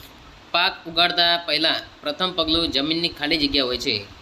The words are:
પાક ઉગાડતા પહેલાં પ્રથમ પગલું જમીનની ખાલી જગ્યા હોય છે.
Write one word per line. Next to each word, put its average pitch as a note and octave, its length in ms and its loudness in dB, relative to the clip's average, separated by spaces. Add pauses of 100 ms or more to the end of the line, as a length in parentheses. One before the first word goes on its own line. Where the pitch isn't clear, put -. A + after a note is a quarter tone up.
(520)
પાક F3+ 360 0
ઉગાડતા E3+ 500 4
પહેલાં D3+ 640 -2
પ્રથમ F3+ 340 -4
પગલું D#3+ 360 0
જમીનની D#3+ 380 0
ખાલી D3 280 0
જગ્યા C#3 280 2
હોય B2 120 -2
છે. A#2 440 -4